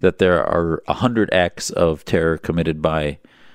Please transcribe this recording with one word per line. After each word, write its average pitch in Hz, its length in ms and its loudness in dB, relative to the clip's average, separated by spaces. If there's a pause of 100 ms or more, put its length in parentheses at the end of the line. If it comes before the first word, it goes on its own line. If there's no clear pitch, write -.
that 92 180 2
there 90 260 4
are 82 420 0
a - 60 -2
hundred 113 400 0
acts - 380 0
of 82 340 0
terror 82 320 0
committed 80 460 -2
by 78 360 -2 (360)